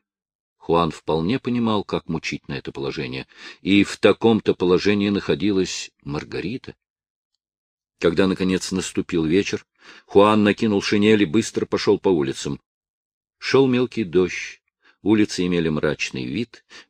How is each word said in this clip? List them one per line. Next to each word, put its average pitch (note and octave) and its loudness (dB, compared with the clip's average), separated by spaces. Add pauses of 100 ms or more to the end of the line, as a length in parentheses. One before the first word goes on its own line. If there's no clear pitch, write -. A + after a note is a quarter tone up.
(680)
Хуан E2+ 0
вполне E2 -4
понимал, A2+ -4
как - -6
мучительно D2 -8
это - -12
положение, C2+ -10 (340)
и G2 2
в - -6
таком-то G#2 4
положении G2 2
находилась F#2+ -2 (100)
Маргарита. - -10 (1300)
Когда, F2 2
наконец, F#2 -2
наступил F2 -4
вечер, G2 0 (420)
Хуан G#2 6
накинул G#2 2
шинель G#2+ 4
и - 4
быстро G#2+ -2
пошел G2+ 0
по G2+ 0
улицам. C#2 -2 (800)
Шел C3+ 2
мелкий B2 -2
дождь, F2 -2 (420)
улицы G2+ 2
имели E2+ 0
мрачный D2 -4
вид, D2+ -8 (260)